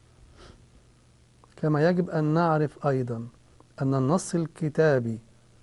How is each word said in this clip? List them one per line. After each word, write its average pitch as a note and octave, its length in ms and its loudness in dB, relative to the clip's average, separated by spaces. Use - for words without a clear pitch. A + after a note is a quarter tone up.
كما D3+ 340 2
يجب F3+ 200 0
أن D#3 140 -2
نعرف D3+ 640 0
أيضًا B2 400 -4
أن C3+ 140 0
النص C3+ 400 0
الكتابي D3 840 0